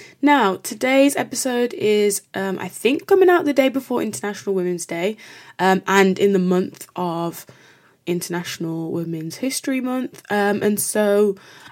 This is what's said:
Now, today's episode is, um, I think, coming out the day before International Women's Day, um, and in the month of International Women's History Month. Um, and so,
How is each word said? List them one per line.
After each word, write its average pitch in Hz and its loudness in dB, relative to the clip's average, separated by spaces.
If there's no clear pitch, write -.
Now, 254 4
today's 269 2
episode 240 -2
is, 208 0
um, 190 -4
I - -8
think, 254 -2
coming 370 6
out 339 4
the 285 0
day 269 4
before 254 -4
International 202 -6
Women's 180 -4
Day, 180 -4
um, 185 4
and 196 4
in 202 2
the 185 2
month 185 -2
of 170 -6
International 170 -6
Women's 165 -8
History 262 -6
Month. 254 -6
Um, 208 0
and 208 0
so, 208 0